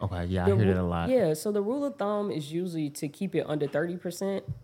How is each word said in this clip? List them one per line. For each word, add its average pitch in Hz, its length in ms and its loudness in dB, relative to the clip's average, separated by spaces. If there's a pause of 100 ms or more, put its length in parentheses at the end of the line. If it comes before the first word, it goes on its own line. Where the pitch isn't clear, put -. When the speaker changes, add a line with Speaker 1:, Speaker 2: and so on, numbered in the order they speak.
Speaker 1:
Okay, 87 220 -2
yeah, 90 220 0
Speaker 2:
The 98 60 6
Speaker 1:
I 98 40 4
hear 107 100 6
Speaker 2:
ru-, 95 80 6
Speaker 1:
that 92 60 2
a - 20 0
lot. 85 260 0
Speaker 2:
yeah, 226 260 4
so 208 180 -4
the 208 100 0
rule 269 220 -2
of 285 120 -2
thumb 208 360 -2
is 147 200 -4
usually 165 380 -2
to 147 180 -6
keep 180 280 -4
it 151 120 2
under 147 200 0
thirty 175 280 0
percent. 196 480 -4 (200)